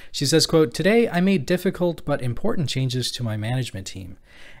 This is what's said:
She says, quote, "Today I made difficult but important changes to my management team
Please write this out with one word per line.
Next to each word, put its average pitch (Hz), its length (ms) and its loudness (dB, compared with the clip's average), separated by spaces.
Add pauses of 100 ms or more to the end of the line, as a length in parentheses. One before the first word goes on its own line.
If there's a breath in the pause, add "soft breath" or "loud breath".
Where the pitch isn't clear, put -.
(120)
She - 120 -2
says, 151 200 4
quote, 156 280 4
"Today 226 360 4
I 170 100 0
made 185 260 2
difficult 180 600 0
but 139 160 -2
important 143 480 0
changes 127 420 -2
to - 120 -6
my 110 120 -2
management 110 500 -4
team 92 320 -12 (420 loud breath)